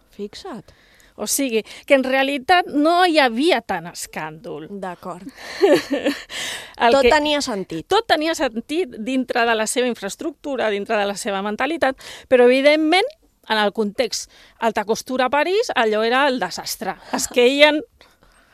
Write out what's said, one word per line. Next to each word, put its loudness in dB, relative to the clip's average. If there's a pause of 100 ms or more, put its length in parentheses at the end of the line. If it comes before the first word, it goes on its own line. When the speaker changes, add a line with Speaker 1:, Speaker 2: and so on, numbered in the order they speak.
(100)
Speaker 1:
Fixa't. -14 (540)
Speaker 2:
O -8
sigui, -2 (240)
que 2
en 0
realitat 0
no 2
hi 2
havia 2
tant -6
escàndol. -12
Speaker 1:
D'acord. -12 (380)
Speaker 2:
<laughs> 0 (640)
El 4
Speaker 1:
Tot 6
Speaker 2:
que 6
Speaker 1:
tenia 2
sentit. -6
Speaker 2:
Tot 2
tenia 0
sentit -4 (100)
dintre -2
de 2
la -2
seva 0
infraestructura, -6
dintre -2
de 0
la -4
seva -4
mentalitat, -2 (320)
però, 6
evidentment, 4 (440)
en 0
el 2
context -4 (300)
alta -2
costura -2
a -2
París, 0
allò 2
era 2
el 0
desastre. -8 (160)
Es -2
queien 6 (720)